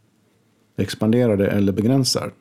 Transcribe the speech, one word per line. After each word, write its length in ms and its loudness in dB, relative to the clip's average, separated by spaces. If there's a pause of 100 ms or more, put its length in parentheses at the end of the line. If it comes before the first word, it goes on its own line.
(760)
Expanderar 600 0
det 120 0
eller 240 0
begränsar 680 -2